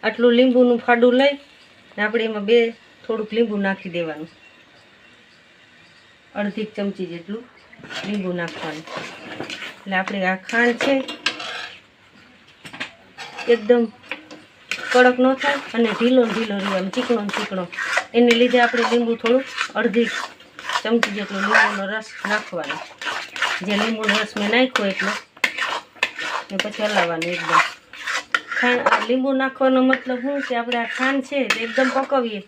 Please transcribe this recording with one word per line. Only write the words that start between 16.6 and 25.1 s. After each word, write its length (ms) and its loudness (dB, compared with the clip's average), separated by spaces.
રહે, 140 -2
આમ 160 -2
ચીકણો 320 0
ને 100 -6
ચીકણો. 280 -4
એને 240 8
લીધે 240 6
આપણે 280 0
લીંબુ 280 2
થોડું 240 2
અડધી 300 2
ચમચી 360 2
જેટલો 260 -6
લીંબુનો 480 2
રસ 160 -8
નાખવાનો. 460 -4
જે 160 0
લીંબુનો 400 0
રસ 180 -6
મેં 140 0
નાખ્યો 380 2
એટલો 200 -2